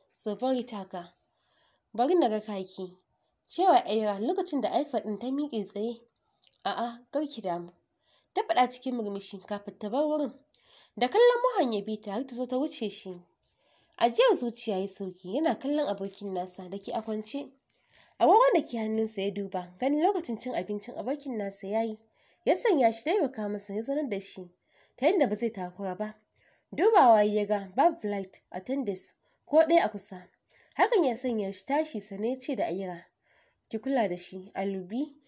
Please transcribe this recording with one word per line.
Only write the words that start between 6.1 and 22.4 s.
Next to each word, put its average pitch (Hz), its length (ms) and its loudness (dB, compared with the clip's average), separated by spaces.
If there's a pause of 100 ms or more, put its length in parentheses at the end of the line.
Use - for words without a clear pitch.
"A'a, 233 460 -6
kar 294 160 -2
ki 277 160 -10
damu." 175 280 -6 (640)
Ta 427 80 0
faɗa 254 280 2
cikin 254 240 -4
murmushi 202 520 -4
kafin 202 320 -10
ta 208 100 -8
bar 262 180 0
wurin. 294 260 -2 (640)
Da 247 120 0
kallon 480 340 6
Mohan 403 300 2
ya 208 100 -2
bi 214 180 -6
ta 202 120 -10
har 254 140 -4
ta 247 80 -10
zo 247 120 -4
ta 254 100 -2
wuce 262 340 -2
shi. 180 300 -10 (800)
Ajiyar 320 380 6
zuciya 226 420 -2
ya 196 100 -2
sauki 185 460 -10
yana 285 240 2
kallon 294 300 -2
abokin 196 460 -8
nasa 180 360 -8
da 196 80 -8
ke 202 140 -14
a 220 100 -4
kwance. 220 480 -6 (680)
Agogon 440 360 6
da 294 80 4
ke 240 160 -6
hannunsa 220 440 -2
ya 196 80 -2
duba, 190 480 -6
ganin 285 240 0
lokacin 349 360 0
cin 254 160 -8
abincin 208 420 -6
abokin 269 420 -6
nasa 196 280 -6
ya 220 160 0
yi. 220 160 -6 (460)